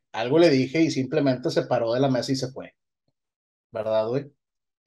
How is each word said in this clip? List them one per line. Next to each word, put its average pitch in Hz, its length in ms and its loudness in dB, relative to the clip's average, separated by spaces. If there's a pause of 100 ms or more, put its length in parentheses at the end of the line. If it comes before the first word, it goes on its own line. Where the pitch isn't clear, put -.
(120)
algo 123 260 0
le 170 140 6
dije 131 300 0
y 160 100 2
simplemente 135 580 0
se - 140 0
paró 117 300 -2
de 131 80 0
la 139 80 2
mesa 123 220 -2
y 135 40 -2
se 131 160 -6
fue. - 240 -18 (960)
¿Verdad, 110 380 -2
güey? 139 220 -4 (560)